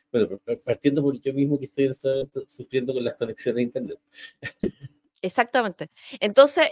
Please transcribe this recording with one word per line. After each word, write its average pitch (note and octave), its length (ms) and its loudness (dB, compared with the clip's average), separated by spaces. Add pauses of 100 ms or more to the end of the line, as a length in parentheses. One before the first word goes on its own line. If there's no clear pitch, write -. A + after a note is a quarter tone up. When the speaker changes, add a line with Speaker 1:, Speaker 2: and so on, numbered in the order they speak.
(120)
Speaker 1:
bueno, G2 320 0
pa-, A#2 140 -6
partiendo C#3 440 0
por C#3 180 0
yo C3+ 140 -4
mismo C#3 240 0
que C3 80 -6
estoy C#3 200 -2
en C3 60 0
este C3+ 180 -4
momento C3+ 380 -4
sufriendo B2+ 460 -6
con B2+ 100 -2
las A#2+ 120 -4
conexiones A#2 440 -4
a B2 40 2
internet. A#2+ 340 -6 (440)
<laughs> - 600 -10 (200)
Speaker 2:
Exactamente. A3+ 680 0 (300)
Entonces, C#4+ 520 6